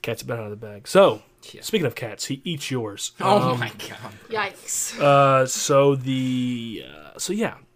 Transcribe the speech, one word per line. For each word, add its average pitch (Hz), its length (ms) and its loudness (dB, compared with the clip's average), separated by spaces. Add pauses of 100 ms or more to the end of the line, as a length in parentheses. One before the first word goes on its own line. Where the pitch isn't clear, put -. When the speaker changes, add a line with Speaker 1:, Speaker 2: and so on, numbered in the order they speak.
Speaker 1:
Cat's 113 200 -6
been 123 160 -8
out 110 60 -10
of 104 60 -12
the 104 60 -12
bag. 104 300 -16
So, 185 360 4 (300)
Speaker 2:
Yeah. - 100 -20
Speaker 1:
speaking 180 240 -2
of - 80 -4
cats, 107 320 -10
he 139 180 -8
eats 160 260 -8
yours. 110 500 -6
Speaker 2:
Oh 180 320 4
Speaker 1:
Um, 120 80 -2
Speaker 2:
my 113 100 -2
God. - 420 -16 (160)
Speaker 3:
Yikes. 220 720 -6
Speaker 1:
Uh, 139 460 6
so 139 500 4
the, 123 920 -4
uh, 76 300 -20
so - 140 -6
yeah 214 220 -2 (220)